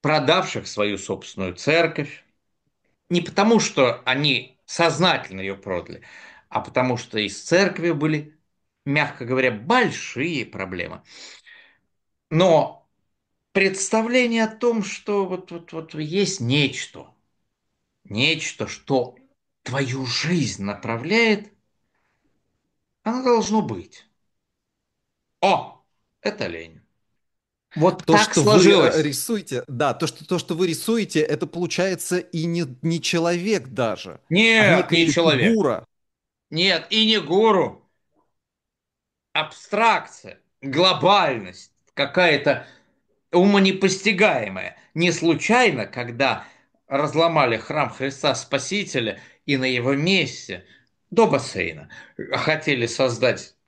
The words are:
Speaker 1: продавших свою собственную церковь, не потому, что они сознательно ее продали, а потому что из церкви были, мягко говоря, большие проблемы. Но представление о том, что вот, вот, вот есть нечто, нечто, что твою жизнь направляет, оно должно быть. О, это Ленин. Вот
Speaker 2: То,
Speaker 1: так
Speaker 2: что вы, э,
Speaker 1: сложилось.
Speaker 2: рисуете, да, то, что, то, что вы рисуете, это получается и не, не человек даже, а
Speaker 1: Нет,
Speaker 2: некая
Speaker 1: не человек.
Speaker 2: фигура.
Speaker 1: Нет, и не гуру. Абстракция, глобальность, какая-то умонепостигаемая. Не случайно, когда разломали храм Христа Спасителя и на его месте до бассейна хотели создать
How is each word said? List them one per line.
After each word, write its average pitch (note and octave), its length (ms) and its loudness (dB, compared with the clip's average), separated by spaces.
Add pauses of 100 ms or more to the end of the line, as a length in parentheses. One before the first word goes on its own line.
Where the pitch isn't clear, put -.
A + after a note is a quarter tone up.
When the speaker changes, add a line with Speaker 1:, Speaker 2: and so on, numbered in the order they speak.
Speaker 1:
продавших D3 640 0
свою G#2 300 -4
собственную F#2 580 -8
церковь, D#3+ 680 -2 (840)
не F3 120 2
потому, G#3+ 400 2
что B2+ 440 0
они C3+ 640 -2
сознательно D#3 720 0
ее G2 160 -6
продали, F2 460 -8 (460)
а G#2+ 120 -4
потому B2+ 360 -2
что A#2 220 -8
из G2+ 240 -4
церкви F#3 480 2
были, D3+ 480 -2 (480)
мягко D3+ 380 -2
говоря, B2+ 260 0
большие D3+ 960 -2
проблемы. F2+ 560 -10 (1300)
Но E3 580 2 (640)
представление A3+ 920 0
о A3 120 -6
том, A3+ 280 -2
что G3+ 420 -4
вот, F#3 240 -10
вот, E3+ 220 -16
вот D#3+ 220 -14
есть D#3 460 -2
нечто, B2+ 680 -2 (960)
нечто, B2+ 640 -2
что - 480 -4 (480)
твою C3 420 -4
жизнь B2 560 -2
направляет, D#3+ 880 -2 (1500)
оно B3 220 -4
должно A3 380 2
быть. A2+ 440 -10 (1400)
О, - 400 0 (380)
это - 260 -4
Ленин. E2 360 -12 (920)
Вот E3+ 300 2
Speaker 2:
То, E3 120 4
Speaker 1:
так G#3+ 160 4
Speaker 2:
что D#3+ 100 4
вы, F3 300 8
э, D#3 180 6
Speaker 1:
сложилось. D#3 120 0
Speaker 2:
рисуете, D3 680 -4
да, B2+ 260 -2
то, D#3+ 120 -4
что, - 200 -10
то, F3+ 120 -2
что D#3+ 160 -4
вы F3 120 0
рисуете, F#3+ 540 -2
это D3+ 260 -2
получается F3+ 720 -4
и E3 260 -6
не, E3+ 200 -2 (180)
не E3 180 -2
человек F3 680 -2
даже, G#2+ 520 -4 (360)
а G#3+ 100 6
Speaker 1:
Нет, - 0 -
Speaker 2:
некая F3 320 4
Speaker 1:
не E3 80 4
человек. D#3+ 480 2
Speaker 2:
фигура. D3 320 0 (640)
Speaker 1:
Нет, E3+ 400 0
и A3 160 2
не G#3+ 140 2
гуру. F3+ 680 2 (1400)
Абстракция, - 1080 -4 (200)
глобальность, D3 1120 0 (220)
какая-то D3 720 0 (680)
умонепостигаемая. F#3 1400 2 (180)
Не E3+ 180 2
случайно, E3+ 760 2
когда A#2+ 580 -4 (440)
разломали D3 680 2
храм C#3 340 -4
Христа C3+ 440 -4
Спасителя C3+ 880 -4 (260)
и C#3+ 100 0
на C3 80 -2
его B2+ 300 0
месте D3 720 -2 (440)
до G#3 180 4
бассейна F2+ 600 -4 (440)
хотели C#3 540 0
создать A#2+ 720 -2 (120)